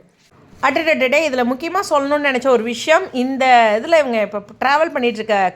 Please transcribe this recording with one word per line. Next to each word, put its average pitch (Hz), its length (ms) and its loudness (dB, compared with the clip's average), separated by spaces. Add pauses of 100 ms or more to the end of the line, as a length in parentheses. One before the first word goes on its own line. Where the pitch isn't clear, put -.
(600)
அடடடடே, 285 680 0
இதுல 254 140 -2 (100)
முக்கியமா 330 260 -4 (100)
சொல்லணும்னு 285 400 0
நினைச்ச 262 180 -2
ஒரு 240 160 2
விஷயம், 311 500 -2
இந்த 247 680 2
இதுல 320 180 2
இவங்க 240 220 0
இப்ப 202 160 -6
டிராவல் 285 540 -2
பண்ணிட்டு 240 260 -2
இருக்க 202 380 0